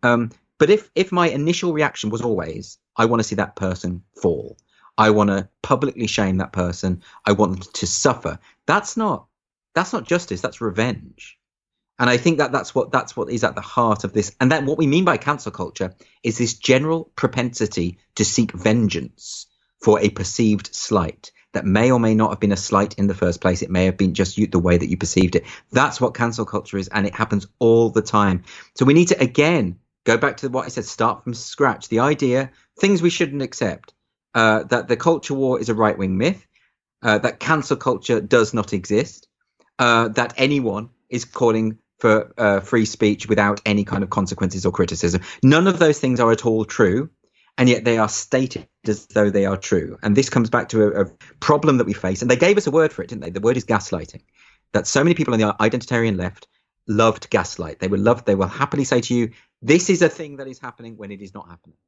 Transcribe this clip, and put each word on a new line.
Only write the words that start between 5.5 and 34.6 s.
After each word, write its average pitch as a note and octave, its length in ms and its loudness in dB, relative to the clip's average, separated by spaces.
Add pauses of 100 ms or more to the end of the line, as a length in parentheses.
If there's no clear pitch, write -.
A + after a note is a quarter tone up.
publicly C#3 460 -2
shame F#2+ 300 0
that F#2+ 160 -6
person. F2+ 500 -4 (220)
I G#2 60 2
want G2 220 2
them F#2 180 -12
to - 160 -6
suffer." - 500 -2 (300)
That's G3+ 300 -2
not, G#3 300 -4 (480)
that's F3+ 180 -2
not C3+ 140 -6
justice. F3 340 -2
That's - 180 -8
revenge. G#2+ 760 -6 (640)
And B2 100 2
I B2 80 4
think D3 220 0
that C3+ 120 0
that's C3 220 -4
what, B2+ 180 -2
that's - 240 -2
what - 160 -6
is A#2+ 120 -4
at G#2 100 0
the - 80 -10
heart A2+ 420 -2
of G#2 80 -6
this. - 300 -4
And B2+ 100 4
that D3+ 140 0
what D#3 140 -2
we D#3+ 80 2
mean E3+ 180 2
by D#3 120 2
cancel C#3+ 340 -4
culture F#2 420 -6 (300)
is A2+ 160 -4
this A#2 160 -2
general D#3 600 0
propensity A2+ 840 -4 (160)
to G#2+ 100 0
seek G#2 280 -2
vengeance F#2 920 -2 (360)
for G#2+ 180 4
a G2+ 100 2
perceived G#2 640 -2
slight - 580 -4 (220)
that - 100 -6
may G#2+ 280 4
or B2 80 4
may A2 160 2
not A2 160 2
have - 80 -8
been G2+ 120 2
a F#2+ 60 0
slight G2+ 380 0
in G2 100 -2
the G2+ 80 0
first F2+ 260 -2
place. F2+ 220 0
It - 80 -8
may F#2 160 2
have F#2+ 120 0
been F#2 180 0
just F#2+ 200 -2
you, G#2 120 0
the - 100 0
way F2 220 2
that - 100 -4
you F2+ 80 -2
perceived F#2 380 0
it. - 80 0 (280)
That's B2+ 300 0
what A#2+ 140 -2
cancel A#2 280 -4
culture - 360 -8
is. F#2+ 80 -6
And G2+ 180 -2
it G2 80 -6
happens - 320 -2 (140)
all A#2 320 4
the A2 100 0
time. G2 440 0 (280)
So - 100 0
we C#3 120 6
need F3 140 6
to, - 120 2
again, C3 560 2 (280)
go A#2 120 4
back C#3 200 -2
to C3+ 120 -8
what B2 160 -4
I - 40 -12
said, G#2+ 160 -8
start - 380 -4
from B2 100 -8
scratch. - 560 -2
The A2+ 100 0
idea, C3+ 520 0 (280)
things G3 220 2
we F3 80 4
shouldn't C#3+ 320 -4
accept, - 520 -6 (400)
uh, A2 300 4